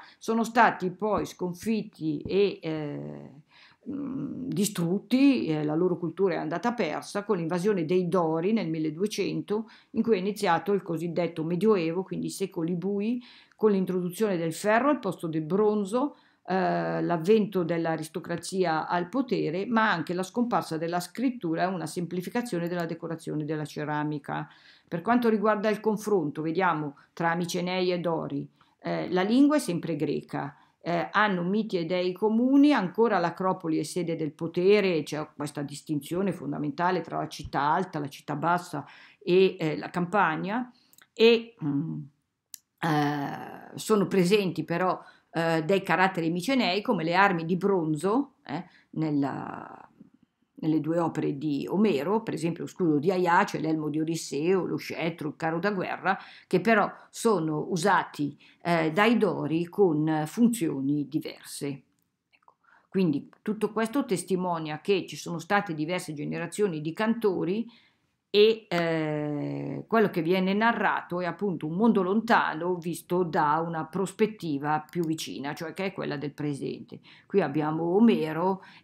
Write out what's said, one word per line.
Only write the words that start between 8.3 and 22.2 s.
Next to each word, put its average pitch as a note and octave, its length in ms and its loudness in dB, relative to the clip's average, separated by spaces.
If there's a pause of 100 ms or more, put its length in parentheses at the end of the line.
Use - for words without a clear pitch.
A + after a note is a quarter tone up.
nel G3 160 0
milleduecento, D#3+ 1000 -2 (240)
in A3+ 100 0
cui A3 140 4
è - 20 -2
iniziato F#3+ 540 0
il F#3+ 100 0
cosiddetto E3 640 -2
Medioevo, F3 580 2
quindi E3+ 240 -6
i D#3+ 40 -6
secoli F3 440 -4
bui, G3+ 480 -2 (340)
con G#3+ 160 4
l'introduzione F#3 640 0
del E3 180 -2
ferro A3 340 2
al D4 100 2
posto F3+ 280 -6
del D#3+ 160 -2
bronzo, G#3 720 0 (340)
eh, F3 500 0
l'avvento F3 640 2
dell'aristocrazia E3 1300 -2
al F3 200 -2
potere, F3+ 580 -2
ma A3+ 220 2
anche F3 260 -2
la F#3 100 -2
scomparsa G3 520 -2
della E3+ 220 -2
scrittura F3+ 640 -2
e F3+ 40 4
una F3+ 200 -4
semplificazione F3+ 800 -4